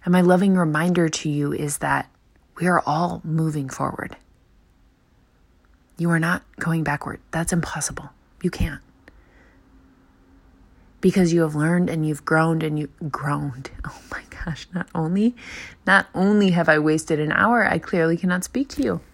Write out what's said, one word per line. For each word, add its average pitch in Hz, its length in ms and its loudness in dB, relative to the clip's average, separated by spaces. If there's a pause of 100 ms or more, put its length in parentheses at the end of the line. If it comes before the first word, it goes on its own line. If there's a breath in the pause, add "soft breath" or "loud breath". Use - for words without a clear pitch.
And 175 60 4
my 180 80 6
loving 185 340 6
reminder 170 540 2
to 156 200 -6
you 147 220 -2
is 147 280 -6
that 139 300 -4 (480)
we 170 100 -2
are 175 180 4
all 170 400 -2
moving 156 420 -2
forward. - 480 -8 (1800)
You 170 140 -2
are 165 80 2
not 147 240 -2 (160)
going 165 260 0
backward. 143 340 -6 (120)
That's 165 200 -4
impossible. - 600 -6 (300)
You 180 80 -2
can't. 151 300 -4 (2250 soft breath)
Because 175 320 4
you 170 80 4
have 156 140 0
learned 170 340 2
and 156 180 -2
you've 151 160 -4
grown 160 380 2
and 151 180 -2
you, 147 80 -4 (240)
groaned. 143 640 -6
<laughs> - 100 -12
Oh - 240 -14
my - 200 -12
gosh, - 440 -10
not 175 220 -6
only, 190 400 0 (500 loud breath)
not 190 300 4
only 196 360 4
have 170 180 2
I 151 100 6
wasted 156 400 0
an 156 140 -2
hour, 226 340 2
I 185 100 0
clearly 165 380 0
cannot 180 300 -2
speak 269 240 -4
to - 140 -6
you. 185 180 -2 (120)